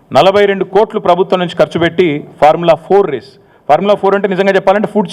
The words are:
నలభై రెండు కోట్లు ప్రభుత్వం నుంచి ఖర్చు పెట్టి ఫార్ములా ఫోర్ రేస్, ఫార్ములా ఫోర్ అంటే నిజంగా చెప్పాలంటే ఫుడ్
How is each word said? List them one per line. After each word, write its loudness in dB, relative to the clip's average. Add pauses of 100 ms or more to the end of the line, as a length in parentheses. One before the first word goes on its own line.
(140)
నలభై 2
రెండు -2
కోట్లు -2
ప్రభుత్వం 0
నుంచి -6
ఖర్చు -2
పెట్టి -2 (140)
ఫార్ములా 2
ఫోర్ 0
రేస్, -12 (380)
ఫార్ములా 2
ఫోర్ 0
అంటే -2
నిజంగా 0
చెప్పాలంటే 0
ఫుడ్ -4